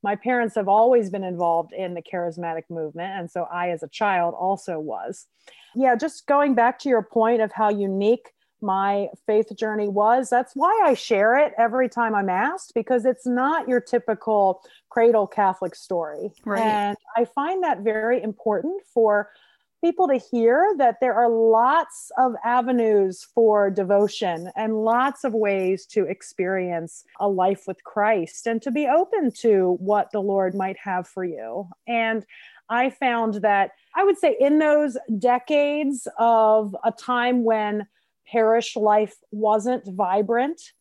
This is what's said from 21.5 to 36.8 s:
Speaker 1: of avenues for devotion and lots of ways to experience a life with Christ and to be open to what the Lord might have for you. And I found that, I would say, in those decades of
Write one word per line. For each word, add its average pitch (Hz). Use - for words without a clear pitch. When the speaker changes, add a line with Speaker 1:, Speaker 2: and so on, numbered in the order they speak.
Speaker 1:
of 254
avenues 226
for 214
devotion 190
and 220
lots 247
of 247
ways 190
to 196
experience 180
a 202
life 190
with 190
Christ 208
and 226
to 277
be 285
open 320
to 190
what 202
the 208
Lord 190
might 190
have 185
for 185
you. 160
And 226
I 247
found 233
that, 202
I 359
would 392
say, 285
in 285
those 302
decades 285
of 220